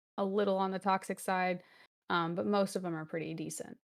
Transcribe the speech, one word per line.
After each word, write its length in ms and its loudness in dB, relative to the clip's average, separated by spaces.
a 60 2
little 320 4
on 140 2
the 80 -2
toxic 400 0
side, 460 0
um, 260 2
but 100 0
most 300 2
of 80 -4
'em 100 -2
are 100 -6
pretty 300 -6
decent. 420 -8